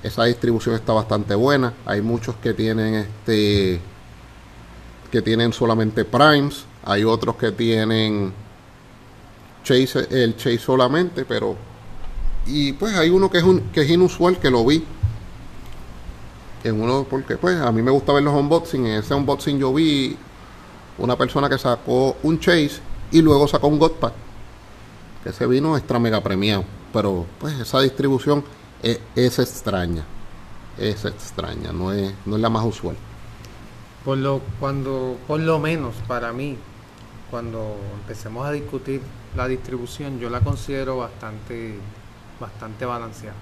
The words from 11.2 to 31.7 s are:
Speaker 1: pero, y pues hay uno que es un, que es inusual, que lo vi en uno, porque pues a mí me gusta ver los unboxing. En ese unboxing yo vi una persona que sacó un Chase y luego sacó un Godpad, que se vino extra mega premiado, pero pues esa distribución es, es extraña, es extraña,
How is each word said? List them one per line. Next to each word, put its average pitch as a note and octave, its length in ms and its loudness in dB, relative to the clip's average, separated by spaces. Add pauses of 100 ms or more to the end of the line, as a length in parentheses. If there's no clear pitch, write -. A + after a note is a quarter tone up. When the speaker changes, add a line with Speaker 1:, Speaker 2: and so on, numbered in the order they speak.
Speaker 1:
pero, A2 300 -2 (920)
y C#3 280 0
pues G#3 220 -2
hay E3 140 6
uno F#3+ 200 6
que F3 100 4
es E3 40 4
un, F3+ 180 6 (100)
que D#3+ 100 2
es C#3 80 4
inusual, F3 500 4
que C3+ 120 2
lo A#2 140 4
vi D#3 180 4 (1800)
en A2 180 0
uno, C3 280 0
porque - 280 -4
pues F3+ 200 2
a B2+ 140 2
mí A2 100 4
me B2+ 100 4
gusta C#3+ 220 4
ver C#3+ 100 6
los D3 120 4
unboxing. C#3+ 500 2
En G#2+ 140 2
ese A2 160 -2
unboxing C#3+ 420 0
yo C3+ 160 2
vi D3 420 2 (840)
una A#2+ 200 0
persona C#3 320 0
que C3+ 80 2
sacó B2+ 680 2
un D#3 160 2
Chase D#3+ 400 2 (320)
y E3 100 8
luego D3 260 6
sacó D3 200 2
un D3+ 120 4
Godpad, D#3 320 2 (1120)
que F#2+ 100 -8
se B2 140 -2
vino C#3+ 280 4
extra B2 220 0
mega A2 240 2
premiado, G2 420 0 (300)
pero G2 320 0 (140)
pues D3 200 -4
esa B2+ 220 0
distribución C#3 600 2 (400)
es, A2+ 160 0 (160)
es B2 240 2
extraña, F2+ 640 -2 (720)
es G#2 280 -2
extraña, D#2 680 -8